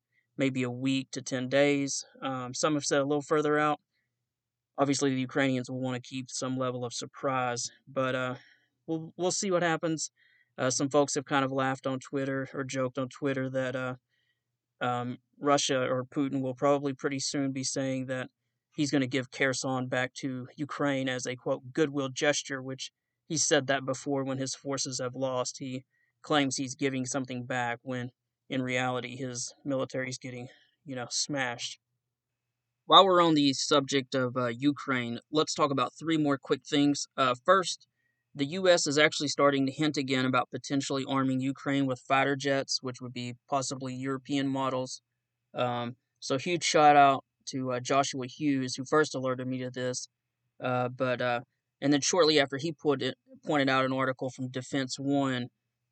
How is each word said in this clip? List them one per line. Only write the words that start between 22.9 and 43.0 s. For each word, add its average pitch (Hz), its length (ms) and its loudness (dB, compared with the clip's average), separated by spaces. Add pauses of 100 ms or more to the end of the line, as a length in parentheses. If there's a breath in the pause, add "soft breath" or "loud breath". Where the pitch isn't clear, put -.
he 165 80 -4
said 143 320 2
that 135 180 2
before 135 380 -2
when 131 140 -4
his 131 180 -4
forces 135 460 -6
have 127 140 -6
lost. 131 440 -4
He 131 240 -8 (380)
claims 139 340 2
he's 135 200 -6
giving 131 300 -2
something 127 400 -6
back 123 360 -4
when, 127 300 -6 (380)
in 131 120 -2
reality, 127 560 -2
his 127 360 -8 (120)
military's 131 520 -4
getting, 123 300 -12 (380 soft breath)
you 135 100 -10
know, 123 140 -8
smashed. 131 720 -4 (1080)
While 170 200 10
we're 175 180 6
on 165 120 6
the 143 180 4
subject 139 600 0
of, 127 200 -2
uh, 123 120 0
Ukraine, 123 720 -2 (120)
let's 151 220 0
talk 147 180 2
about 127 260 0
three 160 200 -2
more 143 200 2
quick 139 280 -2
things. 143 500 2
Uh, 127 200 2 (100)
first, 185 400 2 (500)
the 143 100 -2
U 185 220 0
S 175 200 6
is 143 100 0
actually 151 300 4
starting 139 380 4
to 135 60 0
hint 151 260 0
again 131 280 0
about 127 260 0
potentially 135 560 -2
arming 131 320 2
Ukraine 139 460 0
with 127 140 -2
fighter 135 360 2
jets, 135 460 -2
which 127 200 -10